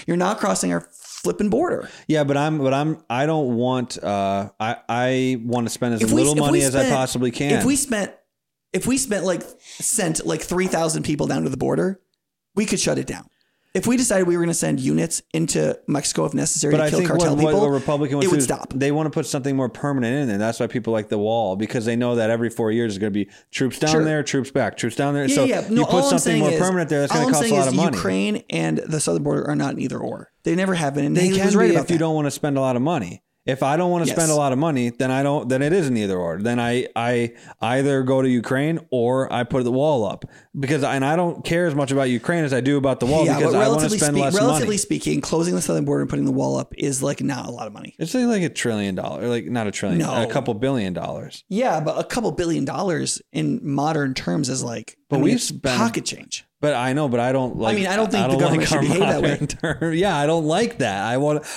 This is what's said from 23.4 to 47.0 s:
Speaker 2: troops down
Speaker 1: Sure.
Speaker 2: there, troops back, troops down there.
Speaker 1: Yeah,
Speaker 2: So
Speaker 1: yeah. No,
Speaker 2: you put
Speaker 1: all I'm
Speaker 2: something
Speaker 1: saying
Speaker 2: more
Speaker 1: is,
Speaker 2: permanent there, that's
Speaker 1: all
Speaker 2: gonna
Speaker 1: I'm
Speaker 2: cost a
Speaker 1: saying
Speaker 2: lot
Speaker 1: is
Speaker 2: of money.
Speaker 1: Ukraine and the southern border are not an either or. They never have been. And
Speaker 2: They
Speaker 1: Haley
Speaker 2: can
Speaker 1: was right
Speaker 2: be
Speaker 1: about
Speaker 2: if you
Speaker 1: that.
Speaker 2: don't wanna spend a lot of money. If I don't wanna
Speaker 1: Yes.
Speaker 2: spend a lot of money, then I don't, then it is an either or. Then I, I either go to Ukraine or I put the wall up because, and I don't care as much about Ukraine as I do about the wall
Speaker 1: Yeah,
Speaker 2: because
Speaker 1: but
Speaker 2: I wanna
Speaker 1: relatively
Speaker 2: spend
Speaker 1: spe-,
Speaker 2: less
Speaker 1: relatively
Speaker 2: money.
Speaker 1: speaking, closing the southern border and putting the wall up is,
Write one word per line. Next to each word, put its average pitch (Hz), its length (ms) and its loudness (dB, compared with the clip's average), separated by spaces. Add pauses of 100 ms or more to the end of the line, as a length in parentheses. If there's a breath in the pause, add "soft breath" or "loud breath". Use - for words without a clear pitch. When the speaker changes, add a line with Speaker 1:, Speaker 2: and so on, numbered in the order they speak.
Speaker 2:
troops 127 260 -2
down 156 140 2
Speaker 1:
Sure. 156 140 4
Speaker 2:
there, 151 180 0
troops 135 260 -2
back, 113 280 -2
troops 117 180 -4
down 143 180 0
there. 143 120 -2
Speaker 1:
Yeah, 277 100 2
Speaker 2:
So 277 80 4
Speaker 1:
yeah. 233 260 0
No, 233 120 2
Speaker 2:
you - 60 4
put - 60 2
Speaker 1:
all 269 40 6
I'm 269 60 4
Speaker 2:
something 277 160 4
Speaker 1:
saying 156 200 2
Speaker 2:
more - 120 4
Speaker 1:
is, 156 80 2
Speaker 2:
permanent 180 300 0
there, 151 120 2
that's 139 100 0
Speaker 1:
all 233 60 2
Speaker 2:
gonna 247 100 2
Speaker 1:
I'm 262 60 4
Speaker 2:
cost - 100 4
a 233 60 0
Speaker 1:
saying 202 100 4
Speaker 2:
lot - 80 2
Speaker 1:
is 247 60 0
Speaker 2:
of - 20 2
money. 170 220 2
Speaker 1:
Ukraine 196 520 -2
and 160 280 -2
the 156 240 -4
southern 165 220 0
border 143 220 -2
are 147 120 -2
not 139 160 -2
an - 80 -6
either 131 180 -4
or. - 320 -10 (140)
They 165 100 2
never 190 200 0
have 147 200 -2
been. 147 80 0
And 151 140 2
Speaker 2:
They 180 80 4
Speaker 1:
Haley 190 140 2
Speaker 2:
can 196 80 2
Speaker 1:
was 202 100 4
right 190 100 6
Speaker 2:
be 170 80 6
Speaker 1:
about 165 80 2
Speaker 2:
if - 80 -2
you 170 60 2
Speaker 1:
that. - 20 2
Speaker 2:
don't 160 160 0
wanna 147 160 0
spend 143 260 -2
a 135 40 0
lot 131 160 0
of 120 40 0
money. 139 420 -2 (220)
If 131 160 -2
I 143 160 2
don't 175 140 2
wanna 175 160 2
Speaker 1:
Yes. - 80 -2
Speaker 2:
spend 160 160 2
a 151 40 4
lot 143 180 2
of 123 40 0
money, 135 320 0
then 127 220 -2
I 135 100 0
don't, 143 280 0
then 131 120 2
it 147 100 2
is 180 160 2
an 127 100 0
either 98 200 0
or. 85 240 -4
Then 120 180 0
I, 120 360 0
I 120 380 0 (280 loud breath)
either 135 400 0
go 131 220 2
to 131 40 2
Ukraine 135 520 0 (100)
or 127 420 0
I 120 120 -2
put 127 200 -2
the 120 80 0
wall 135 320 2
up - 220 -6 (340 loud breath)
because, 139 240 0
and 135 220 0
I 151 100 2
don't 170 300 -2
care 175 220 0
as 147 80 0
much 139 160 0
about 135 180 2
Ukraine 160 340 0
as 139 100 -2
I 123 80 0
do 139 160 2
about 131 240 0
the - 40 0
wall 151 180 4
Speaker 1:
Yeah, 143 140 2
Speaker 2:
because 156 160 2
Speaker 1:
but - 40 4
Speaker 2:
I 131 100 4
wanna - 100 4
Speaker 1:
relatively 156 220 0
Speaker 2:
spend 147 180 2
Speaker 1:
spe-, - 40 2
Speaker 2:
less 139 120 2
Speaker 1:
relatively 208 360 2
Speaker 2:
money. 208 80 0
Speaker 1:
speaking, 151 440 -2
closing 170 320 0
the 180 80 -2
southern 160 240 0
border 143 160 0
and 139 80 -4
putting 143 160 -2
the 139 60 0
wall 135 260 0
up 131 180 -8
is, 135 280 -2